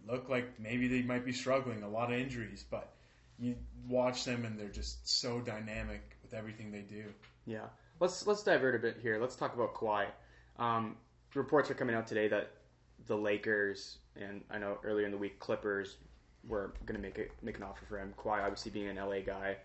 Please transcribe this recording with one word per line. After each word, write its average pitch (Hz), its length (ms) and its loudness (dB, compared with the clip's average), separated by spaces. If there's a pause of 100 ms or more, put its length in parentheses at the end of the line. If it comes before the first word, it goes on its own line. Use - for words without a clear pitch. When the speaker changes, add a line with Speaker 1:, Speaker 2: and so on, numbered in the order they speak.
Speaker 1:
look 127 240 -2
like 123 300 0
maybe 123 300 2
they 127 140 4
might 123 220 2
be 127 80 -2
struggling, 120 520 2
a 104 40 -4
lot 117 240 0
of 123 60 2
injuries, 117 500 -4
but - 240 -6 (460)
you 120 160 0 (320)
watch 123 380 4
them 123 200 0
and 107 140 -4
they're 104 100 -6
just - 400 -6 (120)
so 123 200 0
dynamic 110 840 -6
with 113 120 -12
everything 110 380 -8
they 104 80 -8
do. 101 240 -10 (420)
Speaker 2:
Yeah. 110 200 -4 (340)
Let's, 185 260 2
let's 208 160 4
divert 131 320 6
a 117 60 2
bit 113 200 0
here. 110 200 2
Let's 127 160 0
talk 127 180 -2
about 117 200 0
Kawhi. 104 320 2 (520)
Um, 113 380 2 (380)
reports 139 360 6
are 135 40 0
coming 123 200 2
out 113 140 0
today 107 200 4
that 104 220 2 (560)
the 110 100 2
Lakers, 104 840 2 (220)
and 101 300 -8
I 104 80 -6
know 101 240 -2
earlier 104 240 4
in 101 60 -2
the 101 60 -2
week, 101 200 -4
Clippers 101 600 0 (480)
were 101 280 -2 (120)
gonna 110 140 -2
make 98 180 -6
it, - 140 -4 (100)
make 113 140 -4
an 107 60 -8
offer - 240 -10
for 104 120 -4
him. 98 200 -6
Kawhi 104 240 0
obviously 101 280 -2
being 101 180 -2
an 95 100 -4
L 98 140 -2
A 98 80 0
guy. 98 440 -2